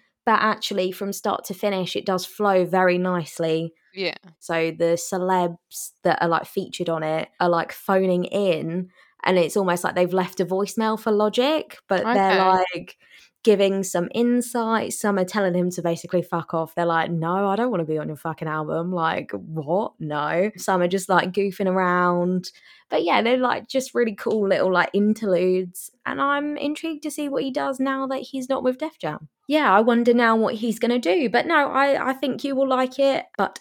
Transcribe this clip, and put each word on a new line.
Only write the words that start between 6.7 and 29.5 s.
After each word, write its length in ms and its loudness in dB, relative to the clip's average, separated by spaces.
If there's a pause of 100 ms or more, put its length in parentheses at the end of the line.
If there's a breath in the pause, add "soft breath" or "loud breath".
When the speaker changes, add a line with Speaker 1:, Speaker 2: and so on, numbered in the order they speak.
Speaker 1:
on 140 -2
it 260 -2 (100)
are, 120 2
like, 220 0
phoning 520 0
in, 640 -2 (340 soft breath)
and 160 0
it's 180 0
almost 280 0
like 100 -4
they've 180 2
left 280 -2
a 60 0
voicemail 520 -2
for 140 -2
Logic, 640 0 (100)
but 160 0
they're 280 2 (100)
Speaker 2:
Okay. 80 4
Speaker 1:
like, 480 0 (480 soft breath)
giving 380 4
some 320 -2
insight. 800 0
Some 260 0
are 60 2
telling 300 0
him 160 2
to 120 -6
basically 400 -2
fuck 320 -6
off. 220 -4
They're 100 0
like, 240 0
"No, 380 0
I 80 0
don't 160 0
wanna 120 -2
be 140 -2
on 80 -6
your 100 -8
fucking 300 -8
album." 460 -4
Like, 400 -2
"What? 640 -4
No." 580 -2
Some 240 0
are 60 2
just, 220 -4
like, 240 2
goofing 340 -2
around. 840 0 (360 loud breath)
But 140 -2
yeah, 180 2
they're, 160 2
like, 300 -2
just 300 -4
really 180 0
cool 320 -2
little, 260 2
like, 200 2
interludes, 960 0 (160)
and 160 -4
I'm 340 -2
intrigued 460 -6
to 80 -6
see 180 -6
what 140 -2
he 80 -4
does 300 -4
now 260 -2
that 140 -4
he's 280 -8
not 140 -2
with 160 0
Def 200 -8
Jam. 300 -8 (200)
Yeah, 280 4